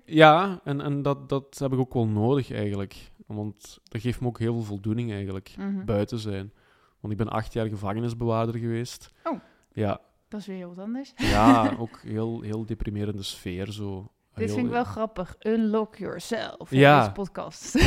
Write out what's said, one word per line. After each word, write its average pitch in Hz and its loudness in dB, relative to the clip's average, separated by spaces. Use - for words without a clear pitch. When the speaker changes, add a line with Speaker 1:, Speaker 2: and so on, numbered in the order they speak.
Speaker 1:
Ja, 160 8
en, 143 -4
en 143 -2
dat, 139 -2
dat 135 -4
heb 135 -2
ik 127 2
ook 127 -2
wel 117 2
nodig 113 0
eigenlijk. 101 -6
Want 104 -12
dat - -10
geeft 117 -2
me 123 -2
ook 117 -6
heel 113 0
veel 117 -4
voldoening 107 -4
eigenlijk, 98 -8
Speaker 2:
Mhm. 196 -6
Speaker 1:
buiten 107 0
zijn. 101 -8
Want 107 -6
ik 98 -4
ben 107 -2
acht - -4
jaar 113 -2
gevangenisbewaarder 113 -2
geweest. 117 -6
Speaker 2:
Oh. 294 -4
Speaker 1:
Ja. 104 -2
Speaker 2:
Dat 214 -12
is 185 -14
weer 196 -10
heel 180 -12
wat 185 -14
anders. 247 -10
Speaker 1:
Ja, 113 4
Speaker 2:
<laughs> 107 -6
Speaker 1:
ook 117 -10
heel, 113 -6
heel 110 -6
deprimerende 104 -6
sfeer, 95 -8
zo. 101 -10
Speaker 2:
Dit - -4
Speaker 1:
Heel 202 -2
Speaker 2:
vind 247 0
ik 233 -4
wel 240 0
grappig. 220 -8
Unlock 214 0
yourself - -8
op - -16
Speaker 1:
Ja. 139 10
Speaker 2:
deze 107 4
podcast. 165 -6